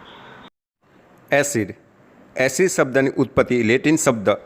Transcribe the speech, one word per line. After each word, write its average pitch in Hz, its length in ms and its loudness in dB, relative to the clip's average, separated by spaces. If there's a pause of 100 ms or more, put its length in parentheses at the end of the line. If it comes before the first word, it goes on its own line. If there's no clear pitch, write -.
(1300)
એસિડ. 139 440 -2 (640)
એસિડ 180 300 0
શબ્દની 135 420 0
ઉત્પત્તિ 123 540 0
લેટિન 127 320 2
શબ્દ 113 340 0 (160)